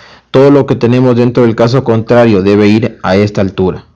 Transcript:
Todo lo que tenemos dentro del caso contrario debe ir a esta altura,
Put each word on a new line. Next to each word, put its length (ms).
Todo 200
lo 160
que 80
tenemos 420
dentro 280
del 100
caso 300
contrario 580
debe 240
ir 360
a 120
esta 260
altura, 560